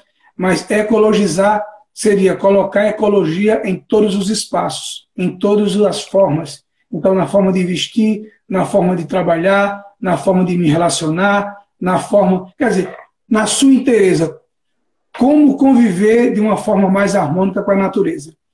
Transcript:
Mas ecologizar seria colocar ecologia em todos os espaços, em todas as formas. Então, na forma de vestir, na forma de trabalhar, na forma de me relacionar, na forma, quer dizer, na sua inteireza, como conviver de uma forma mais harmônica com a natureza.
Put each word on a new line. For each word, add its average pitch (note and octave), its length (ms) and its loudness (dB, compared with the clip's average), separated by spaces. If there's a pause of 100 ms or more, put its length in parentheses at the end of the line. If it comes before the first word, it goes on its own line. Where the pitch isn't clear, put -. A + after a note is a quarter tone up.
(360)
Mas F3+ 340 -2
ecologizar G#3 920 2 (300)
seria F#3+ 420 0
colocar G3 500 2
ecologia G3+ 800 0
em F#3 120 -4
todos G#3 380 0
os G3 140 -2
espaços, - 880 -8
em F3+ 220 -4
todas G3+ 420 0
as G3 220 0
formas. E3 600 -2 (300)
Então, F#3+ 220 0
na F3 120 0
forma F#3+ 240 2
de F#3 140 -2
vestir, G#3+ 640 -2 (160)
na F#3 200 -2
forma F#3 280 0
de E3+ 120 -6
trabalhar, F#3+ 760 -2 (160)
na F3+ 200 -2
forma F#3 260 0
de F3 140 -2
me E3+ 100 0
relacionar, E3+ 880 -2 (240)
na F3+ 180 -2
forma, F#3 600 0
quer B3+ 100 0
dizer, F#3 260 -2 (320)
na G#3+ 200 0
sua C4+ 260 2
inteireza, F#3+ 680 2 (800)
como D4 380 4
conviver A#3 760 2
de G#3 60 0
uma G#3+ 180 0
forma G3 320 0
mais G3 260 0
harmônica F#3 460 -2
com G3+ 80 -4
a G3 60 2
natureza. E3+ 600 -4 (180)